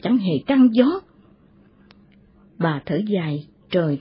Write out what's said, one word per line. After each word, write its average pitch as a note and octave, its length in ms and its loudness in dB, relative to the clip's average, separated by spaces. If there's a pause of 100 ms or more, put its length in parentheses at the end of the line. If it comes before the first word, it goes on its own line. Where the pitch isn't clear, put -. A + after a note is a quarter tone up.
chẳng A#3+ 160 0
hề F#3+ 140 -2 (140)
trăng C4 260 4
gió." C4+ 280 2 (1600)
Bà D#3+ 280 -2
thở E3 220 -2
dài, D#3 380 -4 (240)
trời D#3 300 0